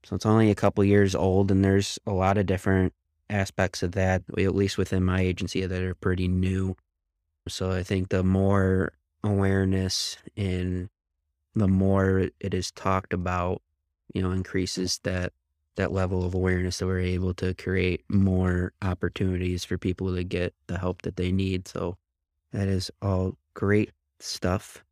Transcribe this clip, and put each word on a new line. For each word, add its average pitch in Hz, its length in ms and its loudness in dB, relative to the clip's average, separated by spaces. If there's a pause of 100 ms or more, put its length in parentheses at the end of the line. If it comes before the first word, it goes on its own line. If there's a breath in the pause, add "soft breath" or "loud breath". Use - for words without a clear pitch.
So - 120 -6
it's 92 100 -4
only 110 260 6
a 98 40 4
couple 101 280 2
years 101 320 4
old, 95 360 4
and 95 120 4
there's 98 420 2
a 107 60 -4
lot 95 260 2
of 95 100 0
different 95 460 2 (360)
aspects 98 520 -2
of 87 120 -4
that, 92 300 2 (140)
at 92 180 2
least 98 220 0
within 95 280 0
my 92 160 2
agency, 92 440 -2
that 92 160 -6
are 92 140 -4
pretty 92 320 -2
new. 92 480 -2 (720)
So 92 240 -4
I 92 120 -2
think 92 260 -2
the 95 140 2
more 95 720 2 (300)
awareness 98 960 0 (180)
and 92 540 -4 (680)
the 104 120 4
more 95 600 4 (100)
it 95 140 -4
is 92 180 -4
talked 95 420 -2
about, 90 480 -2 (520)
you 92 80 -2
know, 92 100 0
increases 92 720 -4
that, 90 300 -4 (420)
that 95 180 -2
level 92 320 0
of 90 80 -4
awareness 92 460 0
that 92 80 -2
we're 92 120 -2
able 90 360 -2
to 92 180 -4
create 92 560 -2
more 92 720 2
opportunities 90 840 -2
for 95 140 -6
people 92 360 -2
to 90 100 -4
get 90 300 -4 (140)
the 90 100 -6
help 92 260 -4
that 92 120 -6
they 90 160 -2
need. 95 360 -2
So 90 300 -8 (540)
that 101 160 -2
is 95 240 -2 (100)
all 92 360 -2 (160)
great 104 380 2 (280)
stuff. - 720 -4